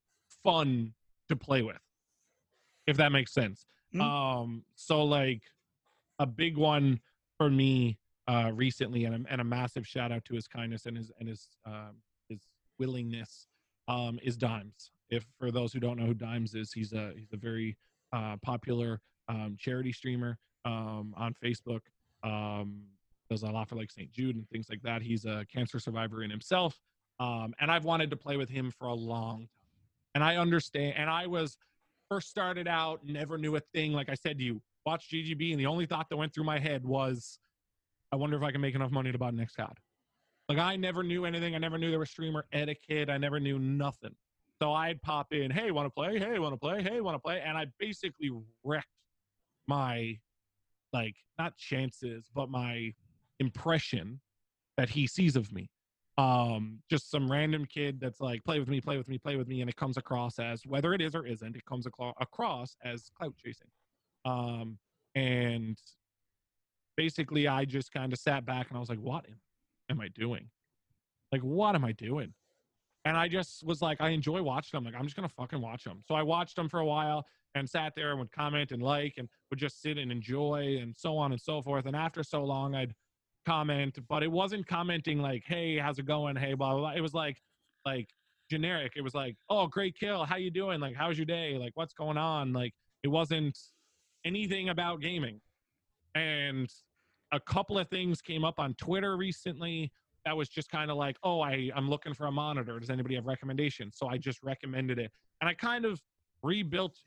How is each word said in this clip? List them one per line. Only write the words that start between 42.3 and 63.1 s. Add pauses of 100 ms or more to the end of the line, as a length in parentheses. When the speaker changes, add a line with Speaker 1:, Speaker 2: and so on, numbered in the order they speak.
Speaker 1:
etiquette.
I
never
knew
nothing. (480)
So
I'd
pop
in,
"Hey,
wanna
play?
Hey,
wanna
play?
Hey,
wanna
play?"
And
I (120)
basically (320)
wrecked (800)
my, (720)
like, (220)
not
chances,
but
my (460)
impression (560)
that
he
sees
of
me. (500)
Um,
just
some
random
kid
that's
like,
"Play
with
me,
play
with
me,
play
with
me,"
and
it
comes
across
as,
whether
it
is
or
isn't,
it
comes
aclo-,
across
as